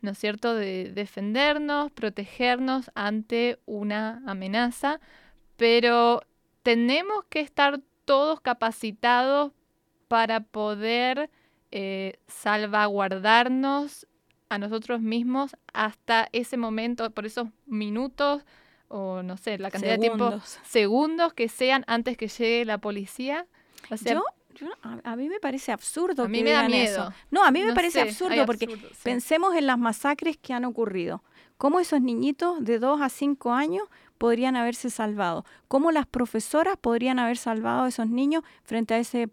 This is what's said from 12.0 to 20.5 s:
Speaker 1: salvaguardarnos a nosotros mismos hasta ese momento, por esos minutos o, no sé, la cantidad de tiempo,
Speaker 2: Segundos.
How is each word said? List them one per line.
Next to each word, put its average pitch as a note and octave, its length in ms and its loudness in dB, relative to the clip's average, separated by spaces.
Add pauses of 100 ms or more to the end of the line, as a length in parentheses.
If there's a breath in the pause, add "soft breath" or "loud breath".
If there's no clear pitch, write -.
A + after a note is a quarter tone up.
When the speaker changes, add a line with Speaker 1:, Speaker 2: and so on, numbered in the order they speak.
Speaker 1:
salvaguardarnos G#3+ 1800 2 (420)
a G3+ 100 -4
nosotros A3 420 -4
mismos A#3+ 560 -2 (160)
hasta A3+ 600 0
ese A#3+ 240 -4
momento, A3+ 540 -4
por G#3+ 160 -8
esos A3+ 220 -6 (180)
minutos C4+ 760 -2 (460 soft breath)
o, F#3+ 340 -8
no F3+ 140 -8
sé, G#3 220 -6
la F#3+ 120 -8
cantidad G3 240 -2
de A3 40 -2
tiempo, A3+ 300 2
Speaker 2:
Segundos. G#3 360 -8